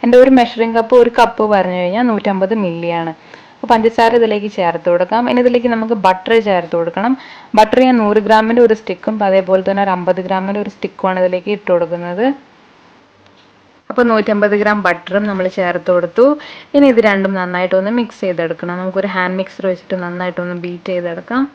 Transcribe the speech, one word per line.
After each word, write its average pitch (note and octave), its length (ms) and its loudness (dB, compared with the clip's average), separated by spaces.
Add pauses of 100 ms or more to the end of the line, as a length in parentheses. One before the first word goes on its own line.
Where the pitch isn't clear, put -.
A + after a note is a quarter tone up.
എൻ്റെ A#3 180 4
ഒരു C4 160 6
മെഷറിംഗ് A#3 400 0
കപ്പ് A3+ 240 2
ഒരു A#3 160 2
കപ്പ് A3+ 280 2 (100)
പറഞ്ഞു F3+ 260 -2
കഴിഞ്ഞാൽ G3 300 0
നൂറ്റമ്പത് G3+ 520 -2
മില്ലിയാണ്. E3+ 500 -4 (420)
അപ്പോൾ - 180 -10
പഞ്ചസാര A3+ 480 2
ഇതിലേക്ക് G#3 380 -2
ചേർത്ത് E3+ 340 -2
കൊടുക്കാം. F3+ 360 0
ഇനി B3 160 2
ഇതിലേക്ക് A#3+ 300 0
നമുക്ക് A3 220 -4 (100)
ബട്ടർ F#3 260 0 (140)
ചേർത്ത് F3 300 -2
കൊടുക്കണം. F#3 340 -2 (460)
ബട്ടർ G#3+ 220 4 (100)
ഞാൻ B3+ 140 4
നൂറ് G#3 260 2
ഗ്രാമിൻ്റെ A3+ 380 4
ഒരു A3 140 2
സ്റ്റിക്കും G#3 480 -6
അതേപോലെ F#3+ 400 2
തന്നെ G3 180 0
ഒരു F#3 100 0
അമ്പത് F3+ 320 -2
ഗ്രാമിൻ്റെ G3 360 -4
ഒരു G#3 120 -10
സ്റ്റിക്കുമാണ് F#3 460 -4
ഇതിലേക്ക് F#3 340 -2
ഇട്ട് G3+ 160 -6
കൊടുക്കുന്നത്. F3 520 -2 (1600)
അപ്പോൾ B3 200 0
നൂറ്റമ്പത് G#3 500 0
ഗ്രാം G#3 240 0
ബട്ടറും G3+ 460 -2
നമ്മൾ F#3+ 160 -4 (100)
ചേർത്ത് F3 380 -4
കൊടുത്തു. F3 300 2 (520)
ഇനി C#4+ 160 6
ഇത് A3+ 140 4
രണ്ടും G3 320 0
നന്നായിട്ടൊന്ന് F#3 600 -2
മിക്സ് - 260 -6
ചെയ്തെടുക്കണം. F3 560 -4
നമുക്കൊരു F#3+ 340 -4
ഹാൻഡ് F#3 260 -2
മിക്സർ - 300 -10
വെച്ചിട്ട് F3+ 340 -6
നന്നായിട്ടൊന്ന് F3 600 -8
ബീറ്റ് F3 280 -10
ചെയ്തെടുക്കാം. F3 500 -6 (120)